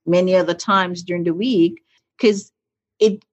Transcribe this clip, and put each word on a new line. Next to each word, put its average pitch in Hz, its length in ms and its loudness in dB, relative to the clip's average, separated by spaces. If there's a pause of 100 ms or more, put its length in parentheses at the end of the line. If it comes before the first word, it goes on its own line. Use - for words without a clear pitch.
many 180 280 2
other 175 200 2
times 180 500 -2
during 175 220 -6
the 165 80 0
week, 180 480 0 (360)
'cause 208 340 0 (480)
it 208 220 0 (120)